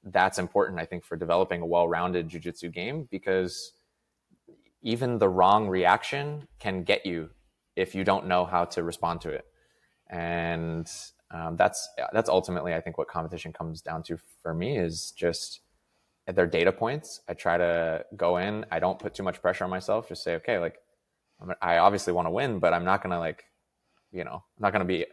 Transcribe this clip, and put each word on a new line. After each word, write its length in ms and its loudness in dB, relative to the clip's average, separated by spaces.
that's 300 2
important, 400 0
I 80 -4
think, 180 -10
for 120 -8
developing 460 2
a 40 -4
well-rounded 640 2
jiu-jitsu 420 -10
game, 400 -8
because 640 -2
even 360 0
the 100 6
wrong 400 6
reaction 800 0
can 260 -4
get 220 0
you 240 -6
if 200 -2
you 100 -2
don't 220 2
know 180 4
how 200 2
to 180 -4
respond 400 -2
to 80 -6
it. 140 -8
And, 840 -4
um, 260 -8
that's, 320 2
that's 160 2
ultimately, 460 0
I 60 -2
think, 180 -8
what 100 -4
competition 440 -8
comes 300 -8
down 220 -8
to 140 -8
for 120 -4
me, 240 -2
is 380 -2
just 440 -2
they're 140 4
data 260 4
points. 560 -4
I 60 -6
try 240 0
to 460 2
go 200 2
in, 340 -2
I 80 -2
don't 200 0
put 160 -8
too 100 -8
much 180 -4
pressure 220 2
on 60 -4
myself, 380 -2
just 140 -12
say, 140 -2
"Okay, 220 -2
like, 200 -4
I'm, 200 -10
I 180 4
obviously 340 4
wanna 180 0
win, 300 -2
but 120 4
I'm 120 2
not 180 2
gonna, 160 -2
like, 260 -6
you 120 -8
know, 100 -10
I'm 260 -16
not 120 2
gonna 120 2
be 280 0